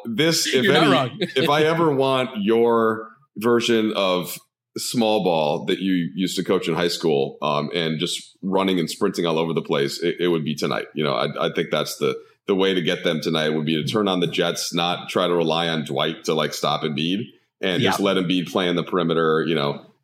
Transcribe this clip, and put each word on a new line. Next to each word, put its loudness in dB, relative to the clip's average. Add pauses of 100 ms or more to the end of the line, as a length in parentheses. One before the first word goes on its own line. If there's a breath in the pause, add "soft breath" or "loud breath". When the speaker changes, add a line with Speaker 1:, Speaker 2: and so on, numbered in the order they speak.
Speaker 1:
this, 0
if 2
Speaker 2:
You're 6
not 6
Speaker 1:
any, 6
Speaker 2:
wrong. 2
<laughs> -6
Speaker 1:
if 0
I 4
ever 2
want 2 (120)
your 2 (280)
version 2
of 0 (400)
small 2
ball 0
that 0
you 0
used -2
to -2
coach 0
in 0
high 2
school, 0
um, -2
and -2
just -6
running 0
and -2
sprinting -2
all 0
over -2
the -2
place, -2
it, 0
it 2
would 2
be -2
tonight. -4
You -2
know, 0
I, -2
I -4
think -2
that's -2
the, 0 (320 loud breath)
the 2
way 2
to 0
get -2
them 0
tonight 0
would -2
be 0
to -4
turn 0
on 0
the 0
Jets, -2
not -2
try 0
to 0
rely 0
on -2
Dwight -4
to, 0
like, -2
stop -2
Embiid, -2 (400 soft breath)
and 0
just 0
Speaker 2:
Yeah. 0
Speaker 1:
let 2
Embiid -2
play 0
in 0
the -2
perimeter, 0
you 0
know, -4 (180)